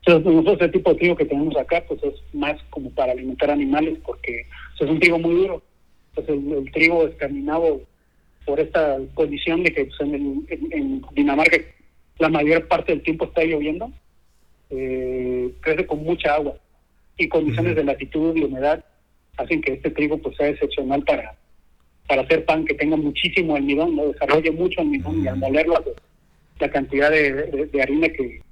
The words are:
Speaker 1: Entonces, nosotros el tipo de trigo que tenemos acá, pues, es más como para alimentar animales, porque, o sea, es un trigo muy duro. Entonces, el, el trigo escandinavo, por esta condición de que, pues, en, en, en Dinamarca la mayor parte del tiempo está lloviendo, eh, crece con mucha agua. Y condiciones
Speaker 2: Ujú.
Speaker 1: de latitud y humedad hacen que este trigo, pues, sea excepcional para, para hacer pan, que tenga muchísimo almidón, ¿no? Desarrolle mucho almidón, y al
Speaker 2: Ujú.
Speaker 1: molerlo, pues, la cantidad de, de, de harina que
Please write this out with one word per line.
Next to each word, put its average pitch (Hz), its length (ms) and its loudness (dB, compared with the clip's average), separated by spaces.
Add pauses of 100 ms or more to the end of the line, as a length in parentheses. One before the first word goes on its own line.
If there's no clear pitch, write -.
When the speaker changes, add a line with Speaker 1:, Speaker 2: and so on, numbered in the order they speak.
Speaker 1:
Entonces, 170 260 6
nosotros 165 300 6
el 170 100 2
tipo 185 200 2
de - 60 4
trigo 170 180 2
que 151 100 2
tenemos 147 320 0
acá, - 280 0
pues, - 160 -6
es 427 120 -2 (180)
más 294 240 -2 (140)
como - 220 -10
para 127 200 0
alimentar 127 380 -2
animales, 147 560 2
porque, - 400 -10 (280)
o - 40 -18
sea, 147 80 2
es 147 60 2
un 160 80 2
trigo 170 180 6
muy 170 160 2
duro. 185 280 0 (520)
Entonces, 151 220 -2 (100)
el, 151 120 -4
el 135 140 -8
trigo 165 340 2
escandinavo, 143 760 -2 (640)
por 143 140 0
esta 151 380 0 (160)
condición 160 500 0
de 160 100 2
que, 143 120 0
pues, - 140 -12
en, 147 140 -2 (340)
en, 160 240 -6
en 135 300 -4 (100)
Dinamarca 147 460 2 (600)
la 160 120 4
mayor 156 380 2
parte - 240 0
del 151 100 -2
tiempo 160 240 -2
está 165 180 0
lloviendo, 160 480 -4 (760)
eh, 127 920 -4
crece - 260 0
con 151 160 -4
mucha 160 320 0
agua. 151 200 -2 (640)
Y 175 100 0
condiciones 160 440 2
Speaker 2:
Ujú. 156 80 2
Speaker 1:
de 143 40 0
latitud 151 520 -2
y 156 80 2
humedad 135 400 0 (520)
hacen 147 240 -2
que 131 140 -2
este 135 160 -4
trigo, 151 280 -2
pues, - 180 -8
sea 147 120 2
excepcional 143 560 -2
para, - 300 -2 (720)
para 135 140 2
hacer 156 220 2
pan, 156 200 2
que 147 100 -2
tenga 151 220 0
muchísimo 156 600 0
almidón, 143 400 2
¿no? 147 100 0
Desarrolle 147 460 2
mucho 175 280 -2
almidón, 147 440 0
y - 40 -2
al 127 100 -4
Speaker 2:
Ujú. 135 80 -2
Speaker 1:
molerlo, 156 360 2
pues, 123 140 -8 (640)
la - 100 0
cantidad 139 400 2
de, 151 220 4
de, 143 340 -4
de 139 160 0
harina 147 260 2
que 127 320 -6 (120)